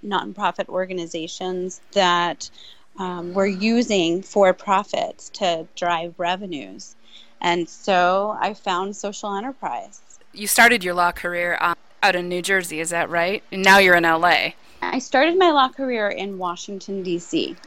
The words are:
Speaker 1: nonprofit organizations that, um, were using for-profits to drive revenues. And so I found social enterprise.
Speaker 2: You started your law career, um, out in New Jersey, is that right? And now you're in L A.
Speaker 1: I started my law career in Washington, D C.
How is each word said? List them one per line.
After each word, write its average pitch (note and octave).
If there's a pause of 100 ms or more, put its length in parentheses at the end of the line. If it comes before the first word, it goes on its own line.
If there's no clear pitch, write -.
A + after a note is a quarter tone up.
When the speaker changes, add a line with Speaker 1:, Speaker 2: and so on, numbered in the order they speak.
Speaker 1:
nonprofit G3
organizations F3+ (120)
that, F3 (500)
um, F3+
were G3
using G3
for-profits F#3+
to E3
drive E3+
revenues. E3+ (460)
And F3
so F#3+
I G3+
found G3
social G3+
enterprise. F#3+ (320)
Speaker 2:
You G3+
started A#3
your F3
law F3
career, F3
um, E3+ (280)
out F#3+
in F3+
New F3
Jersey, F3+
is E3
that E3+
right? F3
And F#3+
now F#3+
you're F#3
in E3+
L E3
A. D#3 (280)
Speaker 1:
I F3
started D#4
my F4+
law C4+
career A#3+
in G3
Washington, F#3+
D F3
C. A#2 (100)